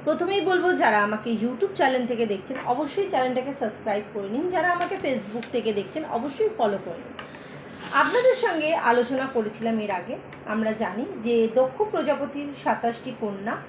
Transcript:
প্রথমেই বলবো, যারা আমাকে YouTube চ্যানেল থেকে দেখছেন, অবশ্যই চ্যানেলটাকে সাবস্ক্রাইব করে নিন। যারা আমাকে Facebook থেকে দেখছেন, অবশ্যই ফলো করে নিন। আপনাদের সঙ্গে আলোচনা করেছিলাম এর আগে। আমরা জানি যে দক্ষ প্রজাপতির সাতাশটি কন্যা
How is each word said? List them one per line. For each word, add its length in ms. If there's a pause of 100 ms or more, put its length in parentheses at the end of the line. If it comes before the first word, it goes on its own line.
প্রথমেই 380
বলবো, 320
যারা 300
আমাকে 380
YouTube 340
চ্যানেল 320
থেকে 180
দেখছেন, 400
অবশ্যই 440
চ্যানেলটাকে 440
সাবস্ক্রাইব 500 (100)
করে 160
নিন। 200
যারা 220
আমাকে 320
Facebook 480
থেকে 220
দেখছেন, 320
অবশ্যই 520
ফলো 280
করে 100
নিন। 300 (680)
আপনাদের 420
সঙ্গে 400
আলোচনা 580
করেছিলাম 460
এর 120
আগে। 240 (300)
আমরা 260
জানি 340 (160)
যে 340
দক্ষ 260
প্রজাপতির 680 (160)
সাতাশটি 560
কন্যা 380 (120)